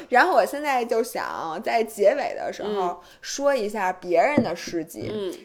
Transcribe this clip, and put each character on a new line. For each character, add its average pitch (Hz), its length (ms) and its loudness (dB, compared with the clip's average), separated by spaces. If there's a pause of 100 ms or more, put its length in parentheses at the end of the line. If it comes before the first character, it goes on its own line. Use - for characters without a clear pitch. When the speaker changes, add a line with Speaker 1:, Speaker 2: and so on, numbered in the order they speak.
Speaker 1:
然 247 160 6
后 359 80 2
我 226 100 6
现 285 180 -4
在 269 220 0
就 226 200 0
想 160 600 -6
在 233 200 2
结 214 320 4
尾 262 200 -4
的 - 160 -6
时 - 120 -10
候 202 60 -4
Speaker 2:
嗯。 185 300 -2 (220)
Speaker 1:
说 277 340 0
一 208 140 -2
下 196 240 -2
别 180 260 2
人 247 240 4
的 175 120 -4
事 170 280 -6
迹。 - 300 -10
Speaker 2:
嗯。 196 180 -6 (140)